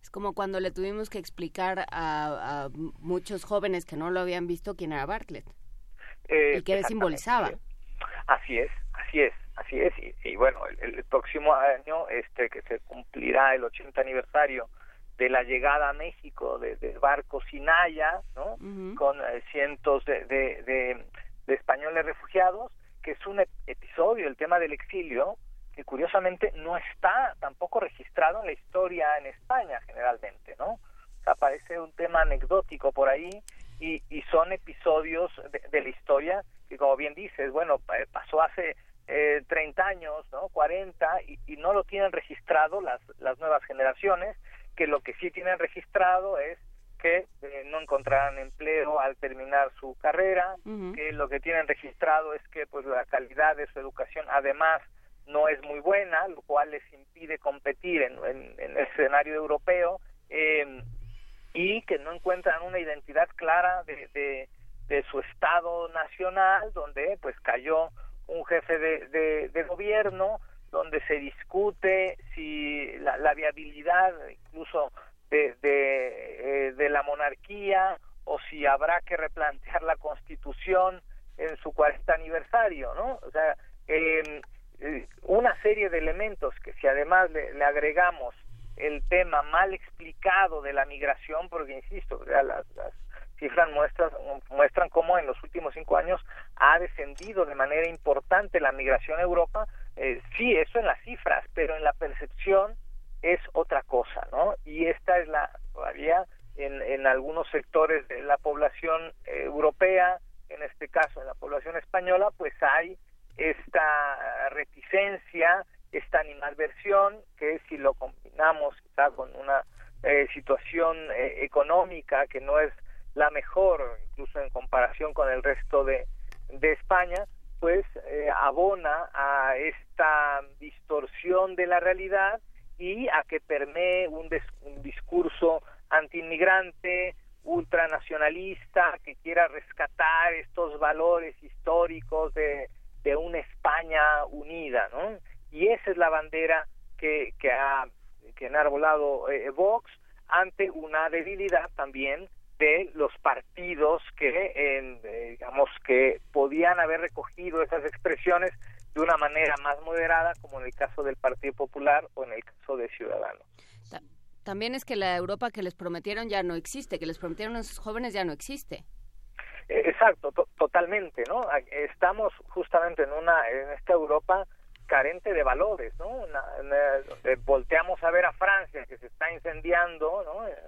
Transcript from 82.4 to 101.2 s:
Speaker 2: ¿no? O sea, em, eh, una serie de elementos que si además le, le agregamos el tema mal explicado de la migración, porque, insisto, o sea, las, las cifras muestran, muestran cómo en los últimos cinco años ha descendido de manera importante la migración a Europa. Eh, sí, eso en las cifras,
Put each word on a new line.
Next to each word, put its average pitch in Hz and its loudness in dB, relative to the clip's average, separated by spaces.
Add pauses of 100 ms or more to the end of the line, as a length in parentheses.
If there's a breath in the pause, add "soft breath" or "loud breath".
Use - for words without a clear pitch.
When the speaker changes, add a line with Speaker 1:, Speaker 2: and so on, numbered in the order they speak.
Speaker 2:
¿no? 233 -4
O 156 -14
sea, 156 2 (300 soft breath)
em, 156 0 (380)
eh, 143 -8 (140)
una 220 4
serie 208 2
de 170 0
elementos 160 -2
que - -12
si - 0
además 165 4
le, 143 -6
le 143 -2
agregamos 147 2 (440)
el 147 -4
tema 175 4
mal 175 2
explicado 180 0
de 139 -6
la 139 2
migración, 143 -4
porque, 151 -8
insisto, 127 -10
o 123 -14
sea, 139 4
las, - -4 (100)
las - -10 (460 loud breath)
cifras 156 2
muestran, 147 2 (400)
muestran 143 4
cómo 165 4
en 156 0
los 127 -6
últimos 160 -8
cinco 160 0
años 170 0 (340 loud breath)
ha 151 8
descendido 175 -4
de 143 -8
manera 147 2
importante 165 2
la 139 2
migración 135 0
a 180 2
Europa. 180 2 (280 soft breath)
Eh, 123 -2 (160)
sí, 233 2
eso 160 2
en 220 0
las 139 0
cifras, - 0